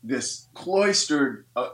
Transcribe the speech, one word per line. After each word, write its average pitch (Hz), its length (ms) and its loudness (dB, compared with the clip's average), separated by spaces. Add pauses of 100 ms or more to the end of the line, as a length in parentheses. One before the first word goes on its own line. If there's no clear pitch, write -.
this 117 500 -6
cloistered, 180 920 2 (100)
a, 123 180 -2